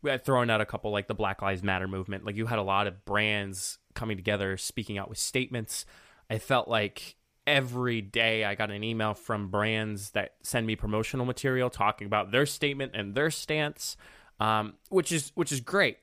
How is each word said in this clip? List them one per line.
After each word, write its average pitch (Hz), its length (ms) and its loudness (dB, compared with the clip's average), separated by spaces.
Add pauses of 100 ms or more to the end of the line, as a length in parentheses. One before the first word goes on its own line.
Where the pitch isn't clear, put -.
uh, 135 120 2
throwing 123 320 4
out 107 100 4
a 104 40 2
couple, 107 260 -4
like, 101 160 0
the 107 80 -2
Black 98 260 0
Lives 98 220 0
Matter 95 240 2
movement. 95 380 -6
Like, 101 100 -4
you 113 100 -2
had 113 140 0
a 98 40 0
lot 98 240 4
of 98 180 -8
brands 101 720 0 (160)
coming 110 220 -4
together, 95 400 0
speaking - 400 -6
out 98 120 -6
with 107 80 -12
statements. - 680 -4 (440)
I 110 80 0
felt 123 300 2
like 107 480 -2 (300)
every 123 560 2
day 110 440 2
I 101 100 0
got 104 160 -2
an 104 120 -6
email 110 300 0
from 104 360 -4
brands 107 640 0
that - 300 -2
send 117 240 0
me 110 100 0
promotional 110 500 0
material 127 440 0
talking 104 380 0
about 101 240 0
their 131 160 6
statement 139 480 -2
and 101 180 -4
their 147 160 2
stance, 151 640 -4 (440)
um, 107 340 2 (160)
which 185 220 2
is, 160 240 -2
which 165 160 0
is 135 80 -2
great. 147 440 2